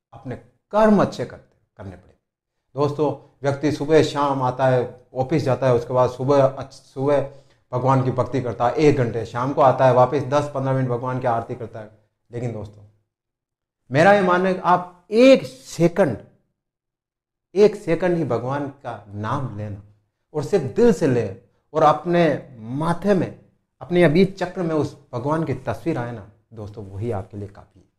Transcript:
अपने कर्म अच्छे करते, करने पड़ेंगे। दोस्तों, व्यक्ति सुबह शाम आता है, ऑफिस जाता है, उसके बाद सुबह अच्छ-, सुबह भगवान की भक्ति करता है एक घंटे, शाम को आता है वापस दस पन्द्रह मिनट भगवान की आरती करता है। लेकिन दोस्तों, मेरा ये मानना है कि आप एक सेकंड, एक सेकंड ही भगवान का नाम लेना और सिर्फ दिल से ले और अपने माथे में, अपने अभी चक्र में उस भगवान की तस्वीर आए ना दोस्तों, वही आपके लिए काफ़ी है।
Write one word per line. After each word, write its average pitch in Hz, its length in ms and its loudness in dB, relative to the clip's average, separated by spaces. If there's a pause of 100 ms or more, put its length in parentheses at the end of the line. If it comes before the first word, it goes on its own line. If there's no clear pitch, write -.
(200)
अपने 120 160 -12 (360)
कर्म 208 300 4
अच्छे 131 240 -2
करते, - 320 -20 (200)
करने 95 180 -16
पड़ेंगे। - 220 -20 (580)
दोस्तों, 143 540 -2 (120)
व्यक्ति 135 300 -2
सुबह 151 320 2
शाम 143 380 -2
आता 127 260 0
है, 123 460 -2
ऑफिस 139 300 -2
जाता 131 240 0
है, 123 60 4
उसके 117 200 -2
बाद 123 160 2
सुबह 135 360 2
अच्छ-, - 380 -6
सुबह 139 480 -2 (400)
भगवान 127 320 0
की 131 80 -2
भक्ति 127 300 -4
करता 117 260 -4
है - 60 0
एक 147 220 4
घंटे, 113 300 -2
शाम 127 280 -6
को 151 80 0
आता 131 240 4
है 127 80 6
वापस 127 300 4
दस 143 300 -2
पन्द्रह 135 200 -2
मिनट 131 160 -2
भगवान 127 300 -4
की 127 80 -2
आरती 117 280 -2
करता 113 240 -14
है। 107 120 -18 (400)
लेकिन 120 220 -8
दोस्तों, 104 300 -14 (1080)
मेरा 170 220 6
ये 202 80 4
मानना 185 280 2
है 185 40 0
कि 180 100 -4
आप 170 480 -2
एक 262 340 6
सेकंड, 170 720 0 (1400)
एक 202 200 6
सेकंड 170 420 -2
ही 165 60 -2
भगवान 127 440 -4
का 117 400 -14
नाम 107 500 -6
लेना 104 260 -10 (500)
और 151 100 -4
सिर्फ 147 320 -2
दिल 233 180 6
से 165 140 0
ले 113 340 -2 (320)
और 156 100 2
अपने 151 760 2
माथे 160 540 -2
में, 131 260 -2 (420)
अपने 175 220 2
अभी 170 220 6
चक्र 180 360 -8
में 165 140 -4
उस 143 220 -2 (160)
भगवान 147 300 -2
की 139 100 -4
तस्वीर 127 440 -6
आए 120 140 -8
ना 104 200 -16 (220)
दोस्तों, 104 320 -14
वही 98 260 -8
आपके 98 260 -8
लिए 101 100 -12
काफ़ी - 320 -20
है। - 80 -20 (120)